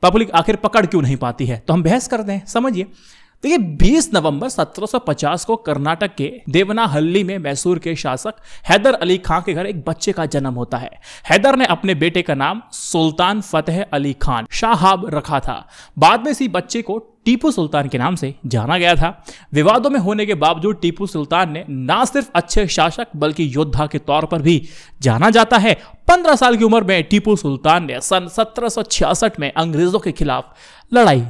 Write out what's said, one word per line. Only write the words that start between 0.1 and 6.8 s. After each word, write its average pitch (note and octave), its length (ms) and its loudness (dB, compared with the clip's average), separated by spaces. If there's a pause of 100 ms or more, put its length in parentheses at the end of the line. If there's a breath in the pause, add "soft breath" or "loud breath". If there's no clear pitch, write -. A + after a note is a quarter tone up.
आखिर E3+ 260 2
पकड़ G#3+ 300 0
क्यों E3 160 0
नहीं C3+ 140 0
पाती B2 300 -4
है? A#2 220 -6
तो D#3+ 60 2
हम F3 80 2
बहस G#3+ 260 0
करते A3 240 -4
हैं, G3 140 -8
समझिए। A#3 400 -4 (560 soft breath)
देखिए, D#4 160 2
बीस F#3 560 4
नवंबर D#3 340 0
सत्रह - 380 -4
सौ B3 120 -2
पचास E3 460 -4
को A3+ 120 -2
कर्नाटक D#3+ 580 -4
के C#3+ 180 -6 (180)
देवनाहल्ली F3+ 720 0